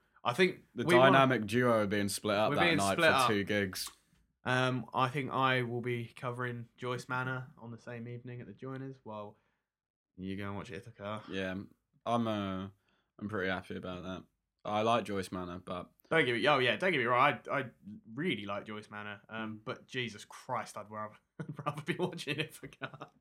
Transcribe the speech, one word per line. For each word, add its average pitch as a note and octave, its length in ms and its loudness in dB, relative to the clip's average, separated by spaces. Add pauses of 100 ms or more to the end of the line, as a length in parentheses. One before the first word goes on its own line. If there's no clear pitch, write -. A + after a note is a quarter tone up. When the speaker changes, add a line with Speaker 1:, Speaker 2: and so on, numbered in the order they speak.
(240)
Speaker 1:
I A#2+ 80 4
think F#3 240 4 (180)
Speaker 2:
The A#2+ 100 -4
Speaker 1:
we E3+ 120 6
want C3+ 180 10
Speaker 2:
dynamic C3 320 6
duo A#2 360 4
are G#2 40 0
being G2+ 220 0
split G#2 280 0
up G#2+ 140 4
Speaker 1:
We're C#3+ 60 2
Speaker 2:
that F3 80 4
Speaker 1:
being E3+ 140 4
Speaker 2:
night G2 160 4
Speaker 1:
split D#3+ 160 6
Speaker 2:
for C3 60 6
Speaker 1:
up. B2+ 120 6
Speaker 2:
two G2+ 160 2
gigs. G2+ 440 -2 (560)
Speaker 1:
Um, B2+ 480 0
I B2+ 160 2
think C3 240 -4
I B2+ 300 4
will A#2+ 180 -4
be A#2 400 -6
covering A#2+ 460 -6 (100)
Joyce B2 320 -6
Manor B2+ 380 -4 (160)
on A#2 80 -12
the A#2 80 -14
same A#2+ 300 -12
evening B2 320 -12
at A#2+ 60 -14
the G2+ 80 -16
Joiners C3 500 -12
while G#2 320 -12 (840)
you F#2+ 180 -6
go G#2 120 -6
and G2+ 80 -6
watch F#2+ 140 -8
Ithaca. G#2+ 600 -10
Speaker 2:
Yeah, F#2 240 -4 (520)
I'm, A#2 220 2
uh, G2 380 -4 (520)
I'm G#2 120 -6
pretty F#2+ 200 -2
happy F#2+ 260 -4
about F#2 280 -8
that. F#2 180 -8 (440)
I G#2 160 2
like A2+ 220 4
Joyce G2 280 -4
Manor, F2+ 320 -8
but F2+ 240 -8 (220)
Speaker 1:
Don't D#3+ 160 4
get B2 80 2
me, A2+ 120 0
oh D3 120 6
yeah, A#2+ 180 4
don't F#3 160 0
get D3+ 60 2
me A#2 80 2
wrong. B2 320 4 (120)
I, C#3 100 0
I C#3 40 -4 (500)
really C3 300 -2
like G2+ 220 -6
Joyce G#2+ 240 -10
Manor, G#2 300 -10 (100)
um, A2 240 -8
Speaker 2:
Mm. G#2+ 100 -14
Speaker 1:
but - 220 -10
Jesus A#2 400 -6
Christ, - 500 -8
I'd G#2 140 -14
rather, G#2+ 240 -8 (120)
<laughs> - 140 -16
I'd D3+ 260 -12
rather D3+ 160 -4
be E3+ 160 -4
watching E3 400 -4
Ithaca. - 680 -12 (120)